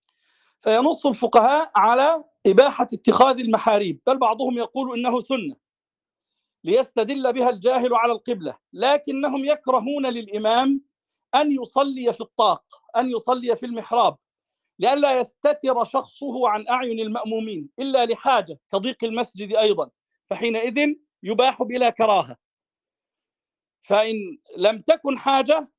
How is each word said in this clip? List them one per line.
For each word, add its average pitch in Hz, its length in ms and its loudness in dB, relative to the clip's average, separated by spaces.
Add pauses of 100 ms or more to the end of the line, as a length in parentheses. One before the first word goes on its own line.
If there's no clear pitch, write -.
(600)
فينص 247 460 2
الفقهاء 254 720 4
على 262 480 2 (220)
إباحة 247 480 4
اتخاذ 254 460 2
المحاريب، 208 680 0
بل 269 100 2
بعضهم 247 400 -2
يقول 247 420 -6
إنه 247 200 -2
سنة، 214 360 -6 (1080)
ليستدل 247 720 0
بها 247 160 0
الجاهل 240 440 0
على 240 180 2
القبلة، 190 460 -6 (160)
لكنهم 269 720 -2
يكرهون 277 600 -2
للإمام 233 760 -2 (540)
أن 294 160 2
يصلي 262 640 -2
في 233 80 -12
الطاق، 214 420 0 (320)
أن 254 160 -2
يصلي 240 440 -2
في 240 100 -8
المحراب، 226 520 0 (600)
لئلا 269 400 2
يستتر 262 640 -2
شخصه 254 640 -4
عن 214 180 -4
أعين 240 320 -2
المأمومين 220 680 -6 (100)
إلا 262 260 0
لحاجة 226 540 -2 (120)
كضيق 208 320 -4
المسجد 220 520 -6
أيضا، 208 340 2 (360)
فحينئذ 233 680 -2 (280)
يباح 240 400 0
بلا 247 260 0
كراهة. 202 480 0 (1500)
فإن 208 540 -2 (200)
لم 202 240 0
تكن 285 360 0
حاجة، 277 600 0